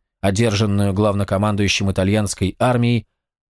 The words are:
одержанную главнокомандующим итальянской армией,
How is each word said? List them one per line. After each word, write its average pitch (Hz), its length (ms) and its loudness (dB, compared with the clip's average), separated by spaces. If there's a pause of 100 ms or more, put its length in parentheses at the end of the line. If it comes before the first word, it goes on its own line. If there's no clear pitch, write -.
(200)
одержанную 101 720 0
главнокомандующим 101 960 0
итальянской 98 680 -2
армией, 120 480 0 (440)